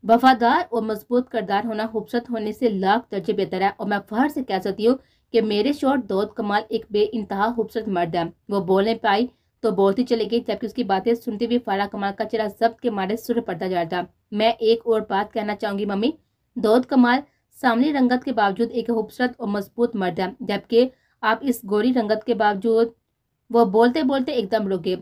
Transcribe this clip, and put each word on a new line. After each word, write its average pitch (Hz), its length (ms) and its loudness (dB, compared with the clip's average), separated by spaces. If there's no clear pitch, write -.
वफादार 247 680 4
और 226 100 -2
मजबूत 220 500 -2
किरदार 208 340 -2
होना 220 200 -4
खूबसूरत 226 440 -6
होने 214 220 -4
से 233 160 0
लाख 196 440 0
दर्जे 196 200 -4
बेहतर 185 300 -2
है 196 80 2
और 208 60 -4
मैं 202 120 -2
फख्र 226 300 -2
से 294 140 -6
कह 196 160 -4
सकती 196 260 -4
हूँ 254 140 4
कि 226 80 4
मेरे 214 320 0
शौहर 285 240 0
दाऊद 202 360 -2
कमाल 208 400 -2
एक 220 200 -4
बेइंतहा 208 600 0
खूबसूरत 220 360 -4
मर्द 175 280 -2
है।" 170 160 -4
वो 202 100 0
बोलने 190 340 2
पाई 220 360 0
तो 220 100 0
बोलती 196 320 2
चली 226 220 0
गई, 233 140 0
जबकि 220 260 -6
उसकी 226 180 -4
बातें 196 300 0
सुनते 233 300 -4
हुए 240 140 0
फारा 202 280 -2
कमाल 202 260 -6
का 214 120 -6
चेहरा 214 240 -4
जब्त 226 320 -2
के 240 100 -2
मारे 202 260 -2
सुर्ख 233 280 -4
पड़ता 185 240 -6
जा 180 140 0
रहा 175 200 -4
था। 180 40 -6
"मैं 220 220 2
एक 226 320 0
और 214 240 0
बात 208 220 -2
कहना 214 220 -4
चाहूंगी 202 320 -4
मम्मी, 208 320 -2
दाऊद 233 280 4
कमाल 254 360 4
सामने 254 300 4
रंगत 254 320 2
के 269 80 -4
बावजूद 214 380 0
एक 233 200 -4
खूबसूरत 240 500 -4
और 220 80 -6
मजबूत 214 480 -2
मर्द 180 240 -2
है, 185 220 -2
जबकि 226 480 2
आप 226 200 2
इस 262 220 -2
गोरी 214 280 2
रंगत 214 340 0
के 240 80 0
बावजूद," 220 600 2
वो 233 140 6
बोलते 240 360 4
बोलते 269 300 0
एकदम 214 360 -2
रुक 190 120 -2
गए। 180 220 -4